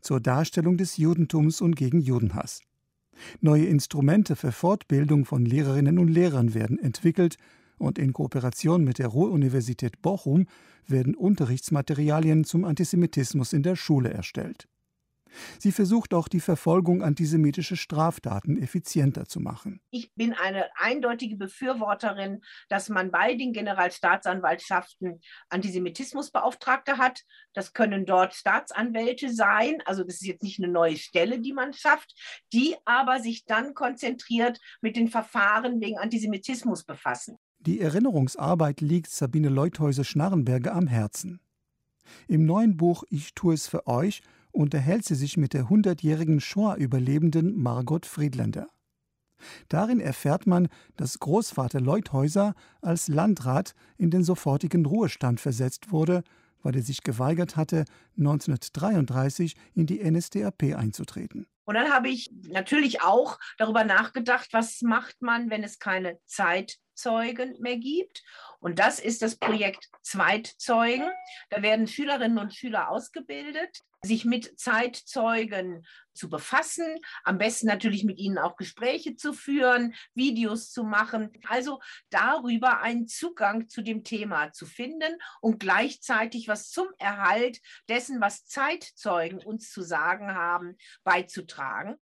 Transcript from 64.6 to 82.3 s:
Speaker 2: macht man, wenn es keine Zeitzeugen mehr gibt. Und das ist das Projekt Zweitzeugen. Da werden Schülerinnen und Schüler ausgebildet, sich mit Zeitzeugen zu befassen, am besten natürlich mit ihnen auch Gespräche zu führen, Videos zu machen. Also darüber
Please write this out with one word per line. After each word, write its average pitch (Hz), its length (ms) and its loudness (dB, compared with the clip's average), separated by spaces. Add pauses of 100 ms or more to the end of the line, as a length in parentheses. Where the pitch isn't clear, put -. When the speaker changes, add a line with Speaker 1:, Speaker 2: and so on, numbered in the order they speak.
Speaker 2:
macht 220 400 -2
man, 233 260 -2
wenn 214 140 -4
es 208 160 -12
keine 185 480 -4
Zeitzeugen 233 1300 -4
mehr 247 180 -4
gibt. 294 460 -6 (340)
Und 175 220 -4
das 240 180 4
ist 226 240 -4
das 226 140 -2
Projekt 208 520 -2 (140)
Zweitzeugen. 226 1040 0 (420)
Da 208 120 -4
werden 214 240 2
Schülerinnen 240 520 0
und 208 140 -6
Schüler 220 380 -4
ausgebildet, 285 880 -10 (240)
sich 220 220 -2
mit 233 340 -2
Zeitzeugen 220 1300 -4 (300)
zu - 160 -14
befassen, 285 560 -4 (380)
am 185 140 -2
besten 220 280 -2
natürlich 202 380 0
mit 190 140 -2
ihnen 196 200 -4
auch 151 180 -2
Gespräche 277 580 -6
zu - 200 -8
führen, 247 600 0 (200)
Videos 226 560 -2
zu 240 140 -6
machen. 214 460 -2 (180)
Also 254 320 -4 (280)
darüber 240 720 0